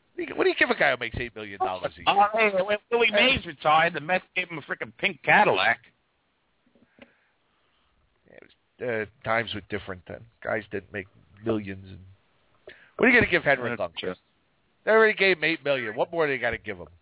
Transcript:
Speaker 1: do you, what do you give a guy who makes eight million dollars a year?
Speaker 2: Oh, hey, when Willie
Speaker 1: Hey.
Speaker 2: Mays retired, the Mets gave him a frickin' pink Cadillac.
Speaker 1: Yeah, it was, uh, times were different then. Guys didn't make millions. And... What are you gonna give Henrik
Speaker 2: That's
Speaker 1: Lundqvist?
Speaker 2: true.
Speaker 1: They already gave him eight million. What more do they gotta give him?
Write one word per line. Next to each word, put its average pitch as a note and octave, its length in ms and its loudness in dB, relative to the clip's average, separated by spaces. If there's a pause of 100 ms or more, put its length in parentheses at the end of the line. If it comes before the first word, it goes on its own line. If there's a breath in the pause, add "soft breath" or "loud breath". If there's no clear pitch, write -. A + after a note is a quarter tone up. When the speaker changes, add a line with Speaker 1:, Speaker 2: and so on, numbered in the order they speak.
(160)
Speaker 1:
do F4 60 -8
you, - 140 -10
what E4+ 80 -6
do F#4 60 2
you E4 60 -6
give D4 140 0
a A#3+ 80 0
guy D3 140 2
who B2+ 60 0
makes A#2 200 -8
eight A#2+ 160 -8
million G#2 240 -14
dollars F#2 380 -6
a - 20 -20
year? - 100 -20
Speaker 2:
Oh, G#3 300 4
hey, A3 120 4 (120)
when G#3 160 -2 (120)
Willie A#3 220 2
Speaker 1:
Hey. B3 240 2
Speaker 2:
Mays G3+ 80 -8
retired, D#3+ 500 2
the D3+ 60 -6
Mets F3+ 240 -2 (120)
gave F3+ 120 -4
him E3 100 -10
a C#3 40 -12
frickin' D#3 360 -12
pink F3 260 -2
Cadillac. B2+ 560 4 (2500 soft breath)
Speaker 1:
Yeah, - 60 -20
it - 60 -20 (380)
was, A2 280 -4
uh, - 200 -12
times A2+ 260 -2
were G2+ 160 -10
different F#2+ 360 -10
then. - 140 -16 (220)
Guys A2+ 280 -4
didn't G2 220 -10
make G2 140 -8 (380)
millions. G2 440 -6
And... F#2 100 -18 (1000 loud breath)
What - 100 2
are C4 40 6
you B3 100 6
gonna F#3 100 0
give E3+ 140 2
Henrik B2 340 0
Speaker 2:
That's F2 140 -6
Speaker 1:
Lundqvist? - 60 -14
Speaker 2:
true. F#2 160 -6 (680)
Speaker 1:
They G3 60 0
already G#3+ 260 6
gave F#3 220 2
him D#3 60 -4
eight D#3 200 -2
million. B2+ 300 -2
What C#3 180 -2
more E3 140 0
do C#3+ 60 -2
they C3 60 -2
gotta A2+ 200 -2
give F#2+ 200 -10
him? E2 80 -14 (160)